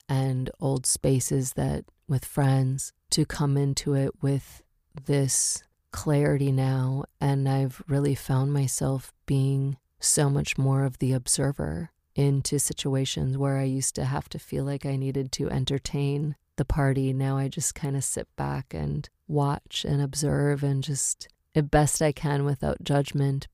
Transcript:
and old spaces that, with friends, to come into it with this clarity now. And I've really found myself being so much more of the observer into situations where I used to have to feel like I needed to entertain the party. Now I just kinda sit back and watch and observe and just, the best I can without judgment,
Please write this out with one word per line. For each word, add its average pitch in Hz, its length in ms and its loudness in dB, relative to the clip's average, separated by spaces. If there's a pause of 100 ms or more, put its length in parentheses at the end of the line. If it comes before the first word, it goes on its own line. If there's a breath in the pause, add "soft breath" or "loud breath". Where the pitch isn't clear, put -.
and 131 420 0 (100)
old 135 260 -2
spaces 135 680 0
that, 139 320 -2 (220)
with 135 180 0
friends, 135 680 0 (180)
to 151 140 2
come 139 320 0
into 139 360 0
it 135 280 0
with 139 400 -2 (440)
this - 580 0 (280)
clarity 143 600 2
now. 131 540 0 (140)
And 139 300 2
I've 135 380 0
really 143 280 2
found 135 380 0
myself 135 600 -2 (120)
being 139 520 0 (220)
so 143 300 2
much 143 280 0
more 135 260 4
of 131 160 -2
the 131 140 2
observer 139 800 -2 (240)
into 139 440 2
situations 135 800 -2
where 139 200 0
I 135 60 0
used 135 320 -2
to 139 100 -2
have 143 240 -4
to - 100 -10
feel - 240 -6
like 139 220 -4
I 139 100 -2
needed 135 380 -2
to - 160 -2
entertain 143 840 -2 (220)
the 143 80 0
party. 135 480 2
Now 135 240 0
I 135 100 0
just - 280 -4
kinda 139 260 -2
sit - 340 -4
back 139 380 -6
and 147 360 -4 (180)
watch 143 600 -2
and 143 140 2
observe 143 640 0
and 139 200 2
just, - 460 -4 (240)
the 156 100 4
best 147 380 4
I 151 100 4
can 143 340 0
without 143 380 -2
judgment, 139 720 0